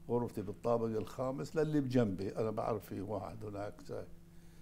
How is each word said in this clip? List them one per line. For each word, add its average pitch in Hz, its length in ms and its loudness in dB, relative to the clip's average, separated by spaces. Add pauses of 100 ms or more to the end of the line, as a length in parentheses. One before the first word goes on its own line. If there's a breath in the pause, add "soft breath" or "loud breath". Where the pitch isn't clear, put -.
غرفتي 117 340 2
بالطابق 113 440 2
الخامس 131 720 -2
للي 151 240 4
بجنبي. 113 560 4
أنا 110 140 2
بعرف 113 340 0
في 104 160 -6
واحد 101 440 -4
هناك 101 300 -6 (120)
زي، 110 180 -6 (580 loud breath)